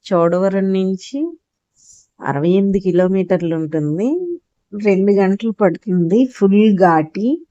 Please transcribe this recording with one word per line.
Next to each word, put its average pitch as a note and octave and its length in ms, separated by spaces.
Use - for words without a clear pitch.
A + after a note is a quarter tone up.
చోడవరం F#3+ 680
నుంచి F#3+ 460
అరవై C#3+ 300
ఎనిమిది G3 300
కిలోమీటర్లు F3+ 760
ఉంటుంది. D#3+ 520
రెండు G3+ 400
గంటలు G3 380
పడుతుంది. F#3 760
ఫుల్ G#3 540
ఘాటి. F3 500